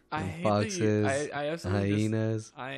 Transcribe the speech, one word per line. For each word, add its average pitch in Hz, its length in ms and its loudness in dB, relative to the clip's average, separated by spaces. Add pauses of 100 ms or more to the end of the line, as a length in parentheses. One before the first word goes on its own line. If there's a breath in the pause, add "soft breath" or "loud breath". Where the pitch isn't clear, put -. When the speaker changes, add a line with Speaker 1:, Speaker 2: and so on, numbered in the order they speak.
(120)
Speaker 1:
I 151 80 -2
Speaker 2:
and 95 100 -4
Speaker 1:
hate 165 140 -8
that 104 200 4
you, 107 400 2
Speaker 2:
foxes, 139 280 0
Speaker 1:
I, 143 120 -4
I 147 40 -2
absolutely 101 420 0
dis-, 104 120 4
Speaker 2:
hyenas. 110 540 0
Speaker 1:
I 131 220 -8